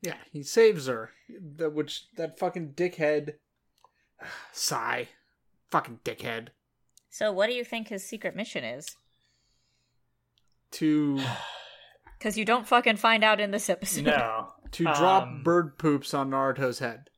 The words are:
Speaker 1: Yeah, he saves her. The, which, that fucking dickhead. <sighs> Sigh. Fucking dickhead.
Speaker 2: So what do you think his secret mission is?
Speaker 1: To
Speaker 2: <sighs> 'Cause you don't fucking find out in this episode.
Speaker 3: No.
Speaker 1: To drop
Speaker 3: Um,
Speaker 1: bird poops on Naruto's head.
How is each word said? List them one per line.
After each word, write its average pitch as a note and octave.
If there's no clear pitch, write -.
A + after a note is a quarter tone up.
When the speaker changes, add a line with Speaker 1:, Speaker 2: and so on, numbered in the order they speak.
Speaker 1:
Yeah, F3
he D3
saves G3
her. A2+
The, D#3
which, D3+
that D#3+
fucking F3
dickhead. D3+
<sighs> -
Sigh. A#2+
Fucking B2+
dickhead. A#2
Speaker 2:
So G#3+
what G3
do B3
you B3
think A3+
his F#3+
secret A3
mission F#3
is? B2
Speaker 1:
To D3+
Speaker 2:
<sighs> -
'Cause G#3+
you A3
don't A3+
fucking A#3+
find A3+
out G#3+
in G#3
this G#3
episode. F3
Speaker 3:
No. A2+
Speaker 1:
To E3+
drop E3+
Speaker 3:
Um, A#2+
Speaker 1:
bird E3+
poops D3
on C#3
Naruto's C3+
head. B2